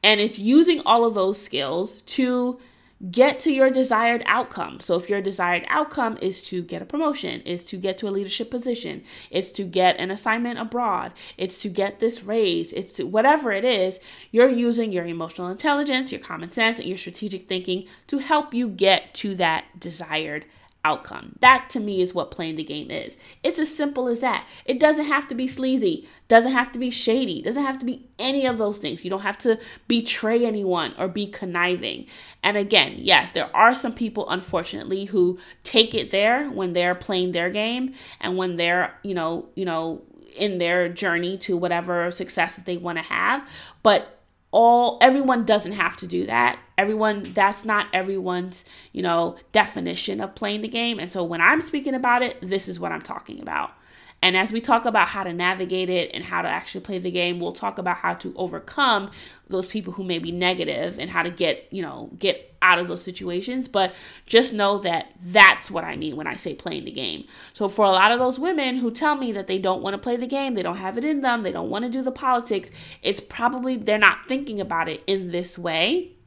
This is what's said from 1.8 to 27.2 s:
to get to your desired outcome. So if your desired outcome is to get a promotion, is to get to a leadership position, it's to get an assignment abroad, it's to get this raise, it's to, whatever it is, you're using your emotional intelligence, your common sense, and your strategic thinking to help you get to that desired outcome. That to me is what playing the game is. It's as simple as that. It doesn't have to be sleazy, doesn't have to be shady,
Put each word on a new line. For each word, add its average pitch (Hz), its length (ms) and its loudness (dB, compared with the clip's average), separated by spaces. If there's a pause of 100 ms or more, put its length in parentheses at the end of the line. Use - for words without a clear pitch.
to 247 580 0 (520)
get 262 280 4
to 330 100 0
your 262 200 6
desired 240 560 2
outcome. - 560 -6
So 170 160 -2
if 175 120 -6
your 202 120 -2
desired 180 480 -2
outcome 294 520 -2
is 185 220 -6
to 180 180 -8
get 170 200 -10
a 190 40 -12
promotion, 294 580 -4
is 175 200 -8
to - 140 -12
get 190 220 -4
to 214 100 -6
a - 20 -4
leadership 202 400 -6
position, 233 520 -6 (280)
it's 185 220 -4
to 196 100 -6
get 180 320 4
an 185 160 -6
assignment 233 480 -2
abroad, 220 540 -4 (240)
it's 185 240 -6
to 208 80 -6
get 202 320 -2
this 233 240 -2
raise, 185 480 0
it's - 220 -8
to, - 80 -6
whatever 247 500 2
it 202 100 -2
is, 190 380 0 (300)
you're 247 180 8
using 240 420 0
your 175 140 -2
emotional 170 420 -8
intelligence, 269 640 0
your - 80 -8
common 165 320 -12
sense, 226 260 2
and - 120 -8
your 185 80 -6
strategic 185 500 -10
thinking 185 380 -4 (220)
to 285 100 -4
help 294 360 0
you 240 140 0
get 190 460 2
to 202 220 -6
that 170 440 -2
desired 156 640 -6 (420)
outcome. - 560 -4
That 254 300 8
to 247 100 -4
me 196 200 -2
is 180 120 0
what 175 180 -2
playing 160 240 -8
the 151 80 -6
game 147 260 -10
is. - 280 -10 (260)
It's 339 160 0
as 302 160 -2
simple 285 320 -2
as 233 140 -2
that. 247 260 -2 (160)
It 247 160 -2
doesn't 302 260 4
have 294 220 0
to 240 80 -8
be 262 100 -2
sleazy, 254 600 0 (220)
doesn't 233 240 8
have 254 180 2
to 233 80 -10
be 247 100 -2
shady, 233 520 0